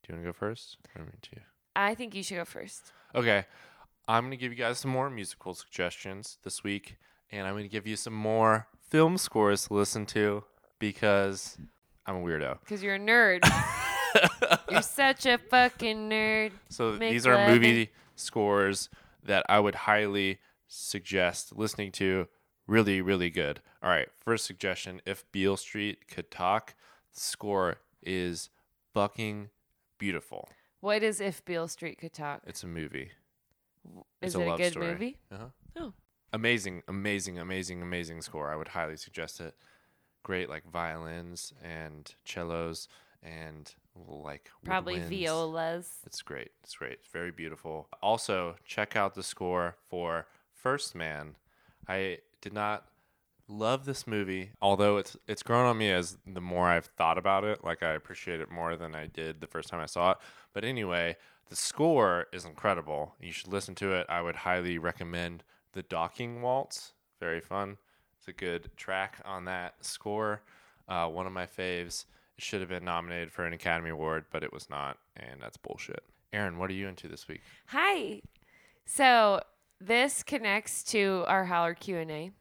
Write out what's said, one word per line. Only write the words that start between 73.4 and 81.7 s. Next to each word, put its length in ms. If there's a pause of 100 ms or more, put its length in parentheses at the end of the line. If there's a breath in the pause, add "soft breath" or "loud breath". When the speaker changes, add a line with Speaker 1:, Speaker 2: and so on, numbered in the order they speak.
Speaker 1:
an 80
Academy 380
Award, 400
but 120
it 100
was 180
not, 260 (200)
and 260
that's 160
bullshit. 440 (300)
Erin, 260
what 120
are 40
you 140
into 200
this 200
week? 140 (240 soft breath)
Speaker 2:
Hi. 560 (600 soft breath)
So 560 (400)
this 420
connects 600
to 420
our 200
Holler 280